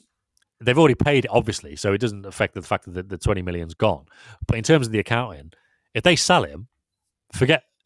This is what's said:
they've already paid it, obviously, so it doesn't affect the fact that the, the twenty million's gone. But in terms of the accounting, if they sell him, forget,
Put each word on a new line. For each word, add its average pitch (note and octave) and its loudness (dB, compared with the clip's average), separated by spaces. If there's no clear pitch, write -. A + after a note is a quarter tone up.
they've B2 2
already D3+ 8
paid C#3+ 2
it, - -10
obviously, G#2 -2
so G2+ -2
it G2+ 0
doesn't G2+ -4
affect G2 -4
the F#2+ -10
fact - -6
that F2+ -16
the, F2+ -8
the F#2+ -12
twenty G2 -2
million's F2 -8
gone. F#2+ 0
But A2+ -2
in A2+ -6
terms D3+ 2
of A2 -8
the A2 0
accounting, F#2+ -6
if A2+ -4
they F3 4
sell E3+ 2
him, D#2 -12
forget, C3+ 0